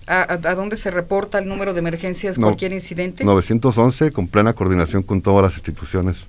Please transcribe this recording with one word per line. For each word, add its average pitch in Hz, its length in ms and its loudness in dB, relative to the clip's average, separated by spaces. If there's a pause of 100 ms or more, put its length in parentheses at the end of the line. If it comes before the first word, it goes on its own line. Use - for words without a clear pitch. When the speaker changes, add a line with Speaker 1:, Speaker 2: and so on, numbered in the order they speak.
Speaker 1:
¿A, 180 140 0
a, - 140 -2
a 170 200 -2
dónde 208 220 -6
se 202 120 -6
reporta 196 480 -2
el 196 80 -2
número 196 280 -4
de 175 60 -2
emergencias, 175 580 -4
Speaker 2:
No, - 100 2
Speaker 1:
cualquier 185 240 0
incidente? 180 540 -6
Speaker 2:
novecientos 110 520 4
once, 127 360 2
con 90 160 -4
plena 107 240 4
coordinación 92 500 2
con 95 180 -2
todas 98 220 6
las 95 120 2
instituciones. 90 600 -2 (140)